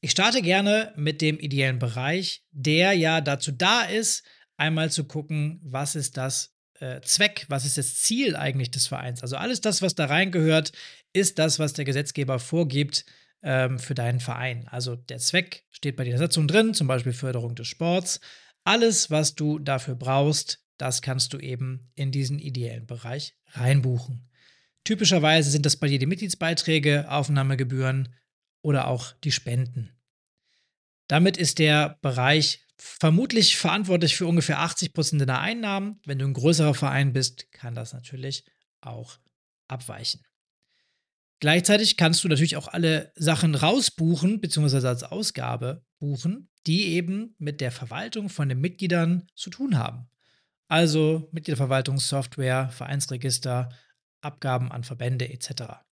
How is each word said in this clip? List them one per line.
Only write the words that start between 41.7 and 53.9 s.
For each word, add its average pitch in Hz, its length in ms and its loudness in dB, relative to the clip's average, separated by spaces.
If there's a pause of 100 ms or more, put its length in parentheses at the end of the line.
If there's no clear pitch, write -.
kannst 170 280 4
du 196 40 0
natürlich 156 300 2
auch 147 100 -10
alle 160 480 -2
Sachen 160 400 2
rausbuchen, 170 840 2
beziehungsweise 139 480 2
als 123 140 -2
Ausgabe 127 840 -6 (140)
buchen, 156 500 -4 (160)
die 185 220 2
eben 180 500 -4
mit 147 240 -8
der 123 100 -2
Verwaltung 202 580 -8
von 143 200 -2
den 127 100 -2
Mitgliedern 175 760 0
zu - 140 -12
tun 247 280 0
haben. 120 320 -4 (580)
Also 156 640 2
Mitgliederverwaltungssoftware, 135 1400 -2
Vereinsregister, 127 1000 -4 (520)